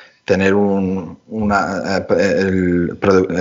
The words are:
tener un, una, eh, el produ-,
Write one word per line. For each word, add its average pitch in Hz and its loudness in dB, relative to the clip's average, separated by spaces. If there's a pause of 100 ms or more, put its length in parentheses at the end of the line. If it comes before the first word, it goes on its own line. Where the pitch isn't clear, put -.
(260)
tener 95 2
un, 95 0 (100)
una, 98 -2 (100)
eh, 92 0
el 92 0
produ-, 95 4 (140)